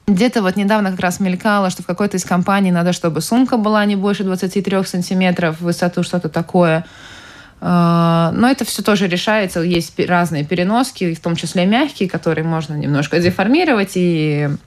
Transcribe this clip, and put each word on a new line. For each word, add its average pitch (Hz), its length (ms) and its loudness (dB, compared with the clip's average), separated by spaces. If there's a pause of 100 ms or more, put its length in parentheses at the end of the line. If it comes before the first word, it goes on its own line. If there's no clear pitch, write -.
где-то 208 340 2
вот 185 160 0
недавно 202 340 0
как 185 80 -6
раз 180 220 -2
мелькала, 196 480 0
что 180 140 -8
в - 20 -18
какой-то 196 320 -2
из 180 80 -4
компаний 190 460 0
надо, 175 220 2
чтобы 170 280 -4
сумка 247 360 0
была 214 280 2
не 208 100 0
больше 202 280 -2
двадцати 190 380 -2
трех 190 260 0
сантиметров 180 720 0
в 175 40 -12
высоту, 175 400 0
что-то 175 260 -4
такое. 165 540 2 (800)
А, 170 720 2
но 226 160 2
это 254 160 0
все - 180 -8
тоже 202 240 2
решается. 185 540 0
Есть 170 340 -2
пе-, 170 100 0
разные 170 400 0
переноски, 185 680 -2
в 165 60 -10
том 170 160 -2
числе 175 300 -2
мягкие, 220 440 0
которые 160 360 -2
можно 160 300 -4
немножко 147 440 0
деформировать 208 760 2
и, 156 520 0 (200)